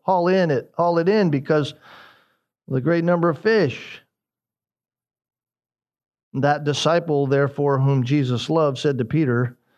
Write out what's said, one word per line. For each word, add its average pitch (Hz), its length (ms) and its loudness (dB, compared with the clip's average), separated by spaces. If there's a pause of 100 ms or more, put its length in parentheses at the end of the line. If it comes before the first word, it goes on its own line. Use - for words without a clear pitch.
haul 180 260 0
in 185 240 2
it, - 240 -2
haul 170 220 0
it 170 100 0
in 202 220 2
because 147 420 0
of - 1040 -20
the 131 80 -2
great 165 220 0
number 175 260 2
of 147 100 -4
fish. 208 640 -2 (2250)
That 143 300 0
disciple, 147 640 0
therefore, 139 520 0
whom 135 240 2
Jesus 127 460 -2
loved, 156 300 0
said 143 180 0
to 120 80 -2
Peter, 123 520 -2 (200)